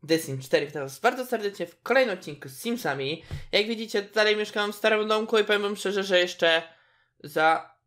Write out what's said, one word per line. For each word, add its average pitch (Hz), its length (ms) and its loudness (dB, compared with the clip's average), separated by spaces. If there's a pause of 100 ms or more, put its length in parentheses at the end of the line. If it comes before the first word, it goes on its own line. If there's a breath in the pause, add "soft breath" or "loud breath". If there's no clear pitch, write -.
The 160 120 4
Sims 135 260 -8
cztery. 147 200 2
Witam 147 180 -8
was 135 160 -10
bardzo 254 260 0
serdecznie 202 400 -4
w - 160 -20
kolejnym 240 360 2
odcinku 147 320 -14
z - 120 -16
Simsami. 156 640 -4 (280 loud breath)
Jak 208 160 2
widzicie, 220 340 -4
dalej 214 340 2
mieszkam 208 380 -4
w - 20 -10
starym 214 320 2
domku 220 320 2
i 214 40 4
powiem 208 180 2
wam 208 140 -2
szczerze, 196 280 -2
że 190 160 4
jeszcze 170 440 2 (600 loud breath)
za 160 520 2 (120)